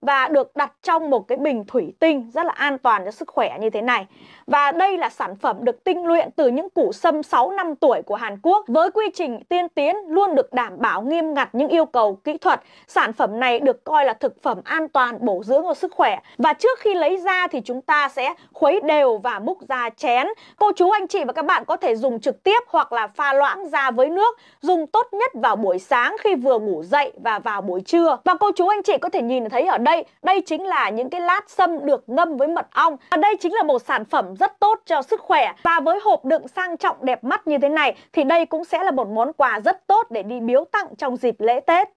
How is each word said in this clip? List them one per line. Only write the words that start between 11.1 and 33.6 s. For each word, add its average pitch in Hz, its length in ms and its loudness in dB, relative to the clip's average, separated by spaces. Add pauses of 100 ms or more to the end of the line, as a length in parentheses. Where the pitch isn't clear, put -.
ngặt 269 180 0
những 269 160 0
yêu 320 180 2
cầu 214 280 0
kỹ 302 240 -8
thuật. 294 220 0 (280)
Sản 254 240 0
phẩm 220 280 -2
này 247 200 2
được 254 240 0
coi 302 200 2
là 254 80 2
thực - 300 -6
phẩm 233 220 -2
an 311 240 -4
toàn, 247 320 0
bổ 208 240 -2
dưỡng 262 180 2
cho 339 120 -2
sức - 180 -8
khỏe. 226 260 0 (200)
Và 254 140 2
trước 480 260 2
khi 415 160 0
lấy 349 220 0
ra 370 300 -2
thì 294 140 -6
chúng 247 220 -10
ta 294 260 0
sẽ 262 260 -4 (180)
khuấy 320 280 2
đều 277 380 2
và 214 200 -6
múc 254 300 -8
ra 247 220 -4
chén. 247 360 0 (300)
Cô 415 200 2
chú 359 140 4
anh 415 160 0
chị 339 180 -4
và 247 80 -6
các 302 120 -4
bạn 339 200 0
có 330 120 -2
thể 285 200 0
dùng 233 240 -2
trực - 220 -4
tiếp 415 160 4 (100)
hoặc 311 240 0
là 226 140 -2
pha 285 260 -2
loãng 277 360 0
ra 277 220 0
với 254 200 2
nước, 427 280 0 (220)
dùng 330 260 0
tốt 480 260 0
nhất 466 220 -2
vào 220 220 0
buổi 185 220 0
sáng 262 420 0
khi 403 140 2
vừa 254 240 2
ngủ 196 240 -4
dậy 233 300 0 (120)
và 214 140 -2
vào 208 220 -6
buổi 185 200 -6
trưa. 320 440 2
Và 359 100 4
cô 415 220 2
chú 349 100 2
anh 415 160 0
chị 427 180 0
có 349 80 -6
thể 349 140 -2
nhìn 233 280 -4
thấy 254 120 0
ở 311 160 0
đây, 302 260 2 (180)
đây 370 240 2
chính 320 200 -6
là 277 240 -2
những 226 200 -6
cái 349 100 -6
lát 359 300 -2
sâm 339 360 0
được 277 200 0
ngâm 311 300 0
với 277 120 0
mật 330 260 -4
ong. 302 220 2 (140)
Và 359 60 0
đây 403 240 2
chính 349 140 -4
là 440 80 0